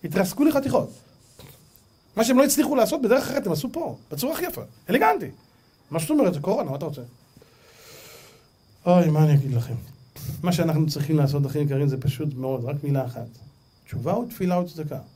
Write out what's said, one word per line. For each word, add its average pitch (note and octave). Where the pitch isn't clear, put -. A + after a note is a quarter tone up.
התרסקו F#3+
לחתיכות. C#4
מה A3
שהם B3
לא C4+
הצליחו D4
לעשות C4
בדרך A#3+
אחרת, C4
הם F#3
עשו D3+
פה, C4+
בצורה G3
הכי F4
יפה, F4+
אלגנטי. G#3+
מה D#3+
זאת D#3+
אומרת? C#4
זה D3
קורונה, F#3+
מה C#3
אתה E3
רוצה? C#3
אוי, F3+
מה D3+
אני D3+
אגיד C#3
לכם? A#2
מה F3+
שאנחנו D#3
צריכים D3
לעשות, C#3+
אחים C#3+
יקרים, C#3+
זה C3
פשוט D3+
מאוד, B2+
רק C#3+
מילה C#3
אחת. A#2
תשובה D#3+
ותפילה F#3
וצדקה. D#3